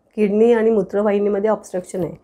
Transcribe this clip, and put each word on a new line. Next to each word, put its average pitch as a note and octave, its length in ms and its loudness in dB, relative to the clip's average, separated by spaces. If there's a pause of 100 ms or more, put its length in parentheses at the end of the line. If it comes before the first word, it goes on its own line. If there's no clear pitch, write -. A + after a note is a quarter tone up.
(160)
किडनी G#3+ 380 2
आणि A3 160 2
मूत्रवाहिनीमध्ये G3+ 800 0
ऑब्स्ट्रक्शन F#3+ 540 -6
आहे, D#3+ 200 -8